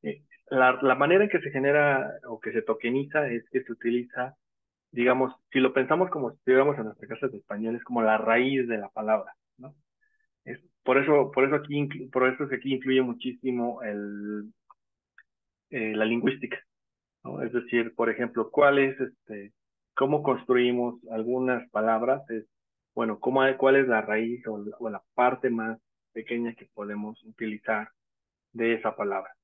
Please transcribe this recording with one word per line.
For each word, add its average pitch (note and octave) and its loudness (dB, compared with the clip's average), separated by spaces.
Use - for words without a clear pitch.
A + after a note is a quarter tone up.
Eh, - -10
la, B2+ 4
la C3 4
manera E3 4
en G#3 -2
que E3+ 0
se C#3+ -8
genera C#3+ 2
o A2+ -10
que A2 -8
se A2 -2
tokeniza C#3 -2
es A#2 -6
que C3 -2
se - -12
utiliza, B2 -4
digamos, B2+ 2
si C3+ 2
lo B2+ 4
pensamos D#3+ 2
como C3 -4
si - -20
estuviéramos C3+ 4
en A2+ -4
nuestra - -12
clase - -6
de A#2 -8
español, A2 -6
es A#2 -10
como A#2+ -2
la G#2+ 4
raíz B2 2
de A2+ -2
la G2 -8
palabra, G#2+ -2
¿no? - -20
Es, A#2+ -12
por C3 4
eso, C#3 4
por C3 4
eso C#3+ 2
aquí D3 -4
inclu-, C#3 -4
por B2+ 2
eso C3 -2
es C#3 -8
que C3 -4
aquí C3 -4
influye C3 2
muchísimo B2 -4
el, G#2 -8
eh, A2 -4
la G#2+ 0
lingüística, A#2 -2
¿no? - -8
Es A#2 -6
decir, A#2 -2
por A#2 0
ejemplo, A#2 -4
cuál C#3+ 4
es, C3+ 0
este, G#2+ -10
cómo D3 0
construimos B2 2
algunas B2 -2
palabras, A2+ 0
es, A2 -8
bueno, A2+ -2
cómo C3+ 2
hay, C3+ 4
cuál C3+ 6
es C3+ 4
la A2+ 2
raíz A2+ -4
o G#2+ -8
la, G#2 -14
o A#2 -8
la G2+ -10
parte B2+ 2
más A2+ -4
pequeña A#2 -6
que - -20
podemos G#2 -10
utilizar A2 -6
de A#2 0
esa A2 -4
palabra. F#2+ -6